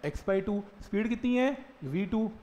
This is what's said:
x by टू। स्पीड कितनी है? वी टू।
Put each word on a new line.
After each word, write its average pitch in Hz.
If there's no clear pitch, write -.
x -
by 190
टू। 202
स्पीड 214
कितनी 240
है? 262
वी 156
टू। 220